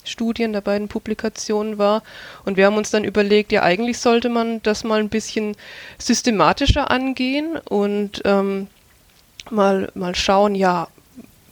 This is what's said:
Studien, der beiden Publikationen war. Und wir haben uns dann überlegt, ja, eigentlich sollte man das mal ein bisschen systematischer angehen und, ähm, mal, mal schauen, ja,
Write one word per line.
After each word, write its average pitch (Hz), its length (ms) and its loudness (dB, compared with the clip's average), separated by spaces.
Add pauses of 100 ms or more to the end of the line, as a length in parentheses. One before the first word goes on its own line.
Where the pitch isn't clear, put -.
Studien, 226 480 -4
der 202 80 -2
beiden 202 280 -2
Publikationen 214 880 -4
war. 208 240 2 (420)
Und 196 120 -2
wir 196 100 6
haben 208 100 4
uns 214 140 -2
dann 214 140 0
überlegt, 208 480 2
ja, 208 100 4
eigentlich 226 360 0
sollte 240 300 2
man 226 340 -2
das 214 220 -2
mal 214 160 0
ein 214 80 -2
bisschen 214 480 -4 (420)
systematischer 233 920 2
angehen 262 680 -2 (100)
und, 202 560 -2
ähm, 196 440 0 (840)
mal, 196 440 2
mal 180 200 -6
schauen, 202 400 2
ja, 180 340 2 (640)